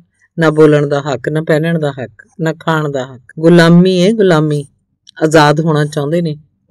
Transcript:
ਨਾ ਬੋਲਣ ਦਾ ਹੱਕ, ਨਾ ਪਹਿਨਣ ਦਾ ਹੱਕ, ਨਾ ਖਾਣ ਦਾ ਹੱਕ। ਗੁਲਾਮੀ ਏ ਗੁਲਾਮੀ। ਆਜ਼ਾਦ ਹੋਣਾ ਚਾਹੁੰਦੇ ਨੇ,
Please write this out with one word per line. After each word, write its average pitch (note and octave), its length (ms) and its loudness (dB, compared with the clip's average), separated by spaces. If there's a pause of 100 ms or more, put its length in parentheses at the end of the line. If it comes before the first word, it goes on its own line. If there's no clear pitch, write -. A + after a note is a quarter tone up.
(400)
ਨਾ D#3+ 100 2
ਬੋਲਣ D3+ 380 2
ਦਾ C#3+ 140 -4
ਹੱਕ, C#3 280 -8
ਨਾ D#3 120 -4
ਪਹਿਨਣ D#3+ 380 -2
ਦਾ D3 120 -4
ਹੱਕ, B2+ 360 -16 (140)
ਨਾ D#3+ 120 -2
ਖਾਣ D#3 380 -4
ਦਾ C3 220 -6
ਹੱਕ। - 260 -20
ਗੁਲਾਮੀ F3 580 4
ਏ F3+ 140 2
ਗੁਲਾਮੀ। D#3 540 0 (580)
ਆਜ਼ਾਦ D3+ 360 2
ਹੋਣਾ D3+ 260 0
ਚਾਹੁੰਦੇ D3+ 360 -4
ਨੇ, D#3 140 -6 (360)